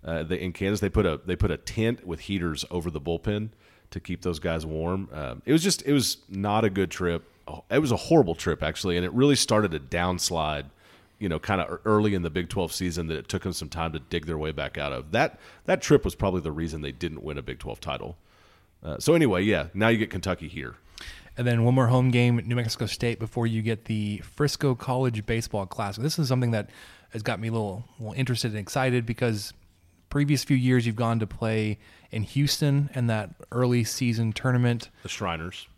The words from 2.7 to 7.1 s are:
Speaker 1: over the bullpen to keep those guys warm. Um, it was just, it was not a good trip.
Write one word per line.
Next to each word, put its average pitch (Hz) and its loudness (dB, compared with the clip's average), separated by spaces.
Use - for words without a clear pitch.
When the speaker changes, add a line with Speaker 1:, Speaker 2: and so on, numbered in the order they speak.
Speaker 1:
over 87 -4
the 76 -6
bullpen 104 -4
to 92 -8
keep 87 -8
those 85 -4
guys 82 -2
warm. 85 -4
Um, 69 -10
it 131 2
was 160 4
just, 185 0
it 139 0
was 131 2
not 104 0
a 104 4
good 95 0
trip. 85 -2